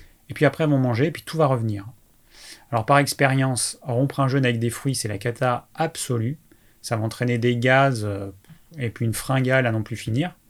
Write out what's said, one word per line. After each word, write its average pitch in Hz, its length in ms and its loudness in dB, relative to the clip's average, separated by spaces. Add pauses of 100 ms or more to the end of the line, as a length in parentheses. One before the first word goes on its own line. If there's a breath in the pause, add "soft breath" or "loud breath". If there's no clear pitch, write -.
(340 soft breath)
puis 151 120 2
après, 156 200 2
elles 151 60 2
vont 139 80 4
manger, 123 260 2
et 170 60 -2
puis - 120 -14
tout - 140 -8
va 156 80 4
revenir. 113 400 0 (840 loud breath)
Alors 113 140 0
par 143 120 6
expérience, 135 840 0
rompre 131 360 0
un 135 80 2
jeûne 131 160 2
avec 120 160 2
des 117 120 0
fruits, 135 240 -4
c'est - 120 -6
la 101 120 -6
cata 120 560 -2
absolue. 131 640 -4 (420 soft breath)
Ça 117 160 -4
va 110 80 -2
entraîner 123 320 -2
des 120 180 2
gaz, 127 480 4
euh, 98 280 -6 (480)
et 120 100 -4
puis - 160 -4
une 110 80 0
fringale 131 540 0
à 113 40 2
non 110 120 -2
plus 113 120 -8
finir. 139 400 -2 (140)